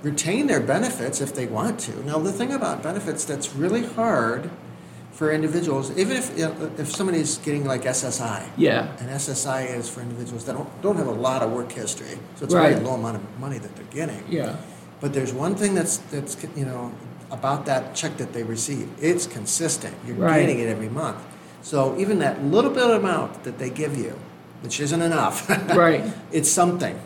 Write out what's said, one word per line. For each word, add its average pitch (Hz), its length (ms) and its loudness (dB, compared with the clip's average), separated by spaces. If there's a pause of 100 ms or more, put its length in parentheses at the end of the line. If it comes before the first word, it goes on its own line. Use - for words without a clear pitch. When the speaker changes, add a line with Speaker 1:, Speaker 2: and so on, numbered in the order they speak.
Speaker 1:
retain 165 440 0
their 175 120 4
benefits 139 640 0
if 135 120 -4
they 127 140 -2
want 113 320 -2
to. 113 260 -6
Now, 151 140 0
the 190 140 0
thing 240 180 -2
about 220 320 -2
benefits 165 400 -4
that's 139 320 -6
really 185 280 2
hard 151 640 0 (640)
for 151 180 2
individuals, 156 680 0
even 214 200 2
if, 254 200 -4
you 160 80 2
know, 156 320 -4
if 147 180 -4
somebody's 170 440 0
getting, 147 260 -2
like, 131 200 0
S 127 180 0
S 127 180 -2
I. 107 360 -4
Speaker 2:
Yeah. 135 300 6 (120)
Speaker 1:
And 120 100 -6
S 143 200 -4
S 135 160 -2
I 131 180 -2
is 120 260 -4
for 123 120 -10
individuals 120 440 -8
that 131 80 -4
don't, 147 280 -8
don't 196 160 2
have 151 100 0
a 120 40 0
lot 127 320 2
of 113 80 0
work 123 200 -4
history, - 460 -6 (180)
so 147 100 -8
it's 160 80 2
a 180 40 8
very 156 180 8
Speaker 2:
Right. - 80 0
Speaker 1:
low 127 120 0
amount 117 220 -2
of 104 220 -10
money 131 200 -6
that 101 160 -12
they're 143 180 -14
getting. 147 360 -6
Speaker 2:
Yeah. 131 260 -2 (440)
Speaker 1:
But 139 140 -2
there's 131 200 0
one 156 220 0
thing 202 200 2
that's, - 220 2
that's, 143 400 -8 (180)
you 143 100 -2
know, 120 260 -6 (380)
about 139 360 -2
that 131 300 0
check 135 220 -4
that 123 160 -6
they 117 100 -4
receive. 113 460 -4 (100)
It's 175 280 4
consistent. - 680 -2 (100)
You're 120 100 -6
Speaker 2:
Right. 160 260 6
Speaker 1:
getting 139 180 4
it 117 100 0
every 110 200 -2
month. 131 280 -4 (440)
So 135 360 2
even 196 220 4
that 143 240 2
little 208 280 6
bit 254 120 4
of 226 200 6
amount 151 400 0
that 117 160 -6
they 127 100 -2
give 143 280 -2
you, 110 180 -4 (480)
which 127 160 -4
isn't 147 220 2
enough, 156 480 2
<laughs> 185 260 4
Speaker 2:
Right. 165 280 8 (280)
Speaker 1:
it's 147 200 4
something. 175 540 4